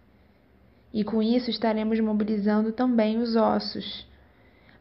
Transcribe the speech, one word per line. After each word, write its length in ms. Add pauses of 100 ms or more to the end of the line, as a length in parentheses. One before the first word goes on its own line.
(920)
e 100
com 180
isso 280
estaremos 500
mobilizando 720
também 460
os 180
ossos, 720 (720)